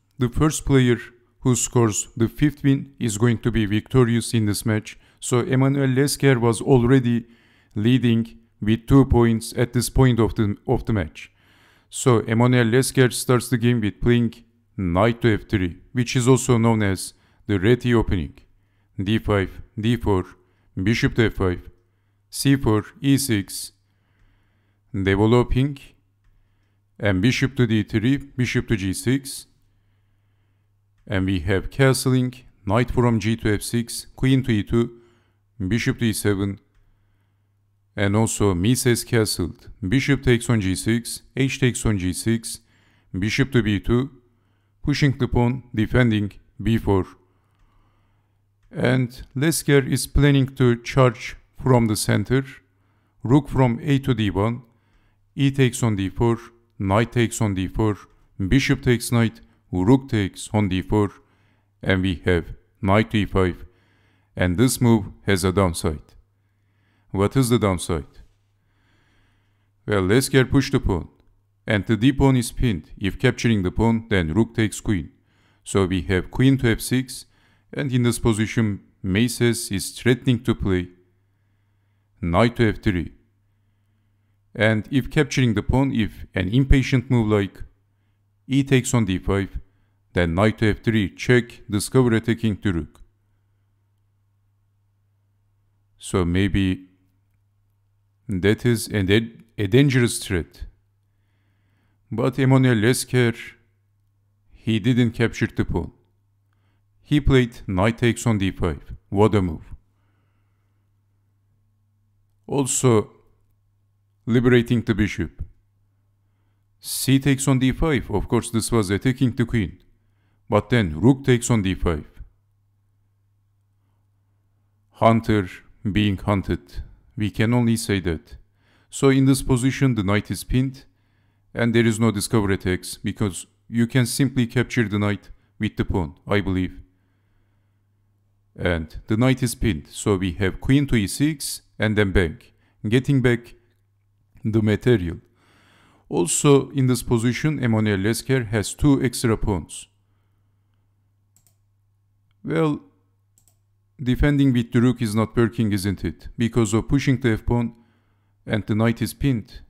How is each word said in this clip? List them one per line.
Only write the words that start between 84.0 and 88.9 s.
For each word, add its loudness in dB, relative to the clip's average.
And 0
if -2
capturing 0
the -2
pawn, 0
if -4
an -2
impatient 2
move 2
like -2
e 0
takes 0